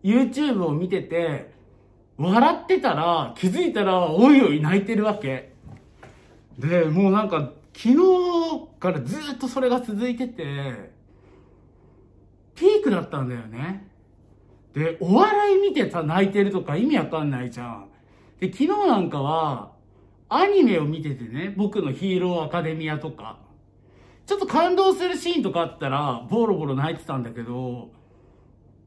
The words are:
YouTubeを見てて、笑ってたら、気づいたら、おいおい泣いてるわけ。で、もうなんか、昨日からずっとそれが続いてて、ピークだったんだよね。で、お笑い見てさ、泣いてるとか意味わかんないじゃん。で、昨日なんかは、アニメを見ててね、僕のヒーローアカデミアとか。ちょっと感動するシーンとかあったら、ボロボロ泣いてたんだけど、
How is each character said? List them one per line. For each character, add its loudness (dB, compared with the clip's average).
YouTube 2
を 0
見 -2
て -2
て、 -4
笑 4
っ -20
て 2
た 0
ら、 0
気 -4
づ 0
い 0
た 0
ら、 2
お 6
い 8
お 4
い 0
泣 2
い -4
て -4
る 0
わ -2
け。 -8
で、 2
も 4
う 4
な 4
ん -2
か、 -4
昨 -2
日 8
か 0
ら -4
ず -8
っ -12
と -6
そ -4
れ 2
が 2
続 -6
い -4
て -6
て、 -10
ピ 4
ー 0
ク 2
だ 2
っ -10
た -4
ん -4
だ -8
よ -10
ね。 -10
で、 -4
お 4
笑 4
い 4
見 2
て 0
さ、 -4
泣 2
い -8
て 2
る 0
と -4
か -4
意 0
味 2
わ 0
か -4
ん -2
な -4
い -10
じ -14
ゃ -10
ん。 -14
で、 -4
昨 -2
日 2
な 4
ん -2
か -4
は、 -4
ア 2
ニ 4
メ 4
を -2
見 -4
て -6
て -12
ね、 -8
僕 -2
の -4
ヒ -2
ー -2
ロ -2
ー -4
ア -8
カ -4
デ -4
ミ -6
ア -4
と -10
か。 -16
ち -2
ょ -2
っ -2
と -4
感 2
動 4
す -4
る -4
シ -4
ー -2
ン -2
と -4
か -2
あ -2
っ -14
た -6
ら、 -4
ボ 0
ロ 2
ボ -6
ロ -4
泣 -2
い -12
て -18
た -6
ん -4
だ -8
け -12
ど、 -10